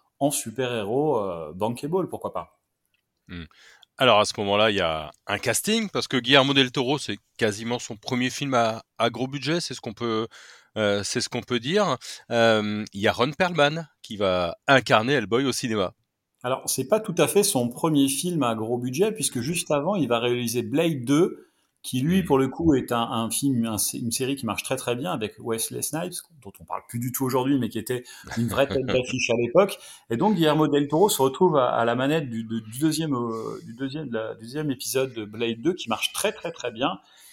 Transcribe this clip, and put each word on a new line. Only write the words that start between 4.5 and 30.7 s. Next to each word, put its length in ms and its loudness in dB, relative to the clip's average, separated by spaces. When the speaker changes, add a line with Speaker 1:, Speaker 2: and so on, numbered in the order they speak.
Speaker 2:
il 60 0
y 40 0
a 300 -2
un 120 -2
casting, 500 -2
parce 200 -4
que 80 -2
Guillermo 380 4
del 180 4
Toro, 260 -2
c'est 200 -8
quasiment 420 -2
son 180 -10
premier 340 -4
film 240 -6
à, 280 0
à 120 2
gros 180 -4
budget, 320 -4
c'est 140 -8
ce 60 -14
qu'on 120 -10
peut, 340 -2
euh, 280 2
c'est 160 -2
ce 80 -4
qu'on 140 -6
peut 180 -2
dire. 360 0
Euh, 600 4
il 80 -10
y 60 2
a 60 4
Ron 200 2
Perlman 560 0
qui 140 -14
va 400 2
incarner 460 6
Hellboy 320 2
au 80 0
cinéma. 420 -2
Speaker 1:
Alors, 240 -2
c'est 220 -4
pas 100 2
tout 200 -6
à 100 4
fait 160 4
son 240 0
premier 400 2
film 340 -2
à 140 2
gros 220 -2
budget, 340 0
puisque 280 -4
juste 300 -6
avant, 240 2
il 140 0
va 100 2
réaliser 440 0
Blade 420 0
deux, 420 2
qui 160 -4
lui, 220 2
Speaker 2:
Hmm. 40 -4
Speaker 1:
pour 120 4
le 80 4
coup, 280 2
est 180 0
un, 100 2
un 260 -2
film, 380 0
un 100 -4
sé-, 220 -4
une 140 -4
série 240 -2
qui 100 -8
marche 160 -4
très, 140 -4
très 180 -4
bien 160 -6
avec 300 -4
Wesley 420 -6
Snipes, 320 -6
dont 200 -18
on 40 -18
parle 240 -8
plus 120 -6
du 100 -4
tout 140 -4
aujourd'hui, 340 2
mais 100 -2
qui 120 -6
était 240 -4
une 100 0
vraie 220 2
tête 180 -2
Speaker 2:
<laughs> 0 -
Speaker 1:
d'affiche 440 -2
à 60 4
l'époque. 420 4
Et 80 -2
donc, 200 2
Guillermo 320 4
del 180 2